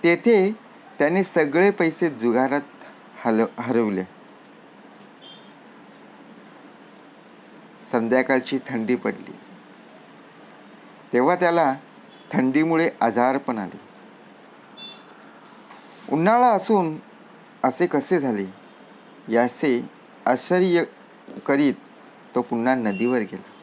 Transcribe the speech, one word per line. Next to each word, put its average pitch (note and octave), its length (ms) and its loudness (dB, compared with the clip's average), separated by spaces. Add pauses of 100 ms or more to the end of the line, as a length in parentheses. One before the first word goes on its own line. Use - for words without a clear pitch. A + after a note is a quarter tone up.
तेथे F#3+ 480 4 (460)
त्याने F3 260 2
सगळे E3 460 2
पैसे E3+ 400 0
जुगारात B2+ 500 0 (640)
हल-, A#2 360 0
हरवले. A2+ 440 -2 (4000)
संध्याकाळची B2+ 760 0
थंडी A#2 280 -4
पडली, G#2 380 -8 (1800)
तेव्हा C3+ 240 4
त्याला E3+ 380 2 (580)
थंडीमुळे D#3 580 2 (100)
आजार A#2+ 380 2
पण B2+ 200 -6
आले. F#2 220 -10 (2250)
उन्हाळा G#3+ 360 2
असून F#3 480 0 (680)
असे C3+ 220 0
कसे D3+ 340 0
झाले, G#2+ 260 -2 (840)
याचे B2 580 0 (360)
आश्चर्य E3+ 580 2 (640)
करीत C#3 280 2 (600)
तो B2 80 0
पुन्हा A#2+ 320 -2
नदीवर A#2 440 -2
गेला. F#2+ 340 -8 (100)